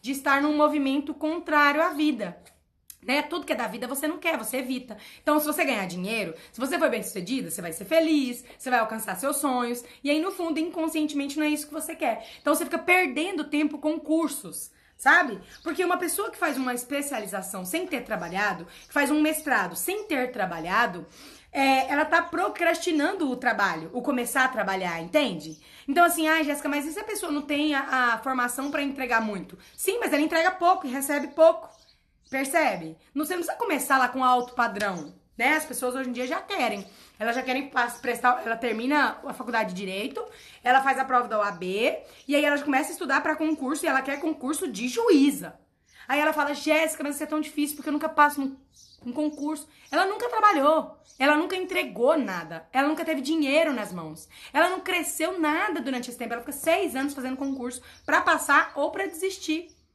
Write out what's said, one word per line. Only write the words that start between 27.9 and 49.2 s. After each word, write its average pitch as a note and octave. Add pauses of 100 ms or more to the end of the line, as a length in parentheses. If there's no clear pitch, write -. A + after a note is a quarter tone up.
a A3
formação C4
pra D4
entregar C4
muito?" G3 (180)
Sim, G#4
mas G4+
ela C#4+
entrega E4
pouco F4+
e -
recebe C#4
pouco, E4 (600)
percebe? C4 (180)
Não, D4+
você F4+
não F4+
precisa -
começar D4+
lá B3
com B3+
alto B3
padrão, G3 (240)
né? C4+
As D#4
pessoas B3
hoje C4
em A#3+
dia B3
já D#4
querem. A3+ (320)
Elas A#3
já B3+
querem C4+
pas-, A#3+
prestar, A#3+
ela A3+
termina A#3+
a C#4
faculdade A3
de -
Direito, G3+ (400)
ela C4
faz C4+
a C4
prova B3
da G#3+
O G#3
A G3+
B, F#3 (300)
e C#4+
aí D4
ela D4
já C#4+
começa D4
a -
estudar C#4
pra D#4
concurso, D#4
e D#4+
ela C4
quer C#4
concurso D#4
de G#3+
juíza. C#4 (480)
Aí C4+
ela D4+
fala, D4
"Jéssica, D#4
mas C#4+
isso D4+
é -
tão D4+
difícil, D4
porque D4
eu C#4+
nunca D4+
passo D4
num, C4+ (460)
num A#3+
concurso." D4 (240)